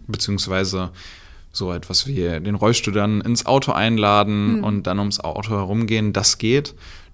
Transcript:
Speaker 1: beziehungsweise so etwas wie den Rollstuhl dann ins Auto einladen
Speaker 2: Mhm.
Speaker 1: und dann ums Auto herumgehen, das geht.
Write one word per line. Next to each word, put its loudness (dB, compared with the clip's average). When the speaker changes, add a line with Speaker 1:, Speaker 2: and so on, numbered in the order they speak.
Speaker 1:
beziehungsweise -2
so -4
etwas -4
wie -4
den 0
Rollstuhl 2
dann 2
ins 0
Auto 2
einladen 2
Speaker 2:
Mhm. -2
Speaker 1:
und 0
dann 0
ums -2
Auto -6
herumgehen, 0
das 2
geht. 0